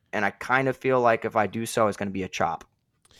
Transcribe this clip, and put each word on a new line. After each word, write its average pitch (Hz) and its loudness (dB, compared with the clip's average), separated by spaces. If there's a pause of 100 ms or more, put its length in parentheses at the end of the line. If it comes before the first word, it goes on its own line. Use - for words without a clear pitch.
(120)
and 104 0
I 101 0
kind 131 -2
of 127 0
feel 131 0
like 117 4
if 107 -4
I 107 4
do 110 -6
so, 110 2
it's 101 -2
gonna 101 -6
be 95 -4
a 92 -4
chop. 82 -4 (540)